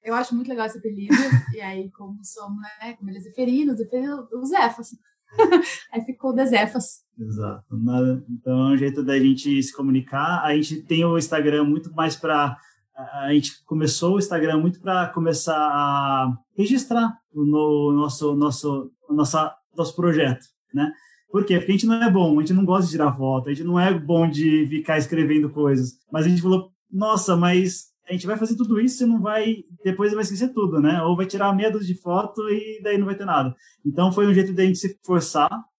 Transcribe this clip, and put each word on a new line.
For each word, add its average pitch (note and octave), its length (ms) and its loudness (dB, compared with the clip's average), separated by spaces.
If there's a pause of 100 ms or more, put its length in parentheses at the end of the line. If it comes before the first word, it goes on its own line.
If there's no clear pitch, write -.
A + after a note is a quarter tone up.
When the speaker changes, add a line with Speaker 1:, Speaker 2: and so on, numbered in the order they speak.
Speaker 1:
Eu A3+ 120 -6
acho B3 200 -2
muito B3 140 -4
legal A#3 180 -4
esse A3 120 -10
apelido. G3+ 360 -2
<laughs> C4 400 4
E G#3+ 60 -10
aí, F#3+ 300 -8
como G3+ 340 -18
somos, G#3 380 -12 (180)
né, A#3 140 -14
como G3 160 -12
eles F#3+ 140 -12
referiram, B3+ 500 0
os G#3+ 60 -6
referiram B3+ 520 -6
os C4 200 -6
Efas. A#3 380 -2 (400)
<laughs> F4 640 2
Aí A#3 100 -4
ficou B3+ 320 -6
Das B3+ 180 2
Efas. G#3+ 500 -2 (160)
Speaker 2:
Exato. G#2 520 -8
Mas, B2+ 580 0
então, B2+ 420 0
é C#3 40 4
um - 20 4
jeito C#3 280 0
da C3+ 140 0
gente C3+ 440 2
se B2+ 120 -6
comunicar. C3+ 720 -2
A D3+ 100 2
gente D3+ 280 -2
tem E3 220 0
o E3 140 2
Instagram D3+ 460 0
muito D#3 280 -2
mais D#3+ 240 -2
pra, D3 400 -2 (400)
a, C#3 300 -10
a C#3+ 60 0
gente - 320 0
começou D#3 500 0
o G3+ 40 2
Instagram D#3+ 400 0
muito F3+ 220 0
pra F3+ 280 -2
começar D#3+ 480 -2
a C#3+ 760 0 (240)
registrar A#3 640 0 (140)
o D3+ 120 -2
no-, D3 480 2
nosso, D3 420 0
nosso, C#3+ 560 -2 (180)
nossa, D3+ 460 0 (220)
nosso D#3+ 200 -4
projeto, D#3 480 2 (300)
né? D3 180 0 (380)
Por G3 140 0
quê? F3+ 140 2
Porque F#3 120 -2
a F#3+ 40 4
gente G#3 120 2
não A3+ 160 2
é A#3 80 4
bom, E3+ 260 4
a D3+ 60 4
gente D#3+ 100 0
não F#3+ 120 4
gosta F3+ 220 2
de D3+ 60 -4
tirar D3 240 0
foto, C3 320 -2
a D3 40 -2
gente D3+ 120 -6
não F3 140 0
é F#3 180 2
bom E3 320 2
de D3+ 380 2
ficar D#3 320 -2
escrevendo D3+ 500 0
coisas. C#3 440 0 (180)
Mas D#3 160 0
a - 20 4
gente F3+ 140 4
falou, F#3 280 2 (200)
"Nossa, G3 460 0
mas F3+ 540 2 (180)
a F3+ 40 -8
gente F3+ 140 -6
vai G#3+ 100 -2
fazer A3+ 200 -2
tudo A3 240 0
isso B3 240 0
e - 20 2
não A3+ 140 2
vai, G#3+ 380 -2 (260)
depois G3 280 0
vai G#3+ 100 -2
esquecer G3+ 260 -2
tudo, F#3+ 320 0
né? D#3+ 240 2
Ou E3+ 120 2
vai F#3 100 -2
tirar G3 280 0
meia G#3+ 160 2
dúzia G3 240 -2
de - 60 -10
foto G3+ 400 -2 (100)
e G#3+ 320 -4
daí G3+ 160 0
não G3 80 2
vai G3 80 -4
ter G3 100 -10
nada." C#3 300 0 (320)
Então F3+ 240 2
foi G3+ 160 2
um G3+ 80 4
jeito F#3+ 180 4
da F#3 120 2
gente F#3 140 2
se G3 260 -8
forçar D#3+ 440 2 (300)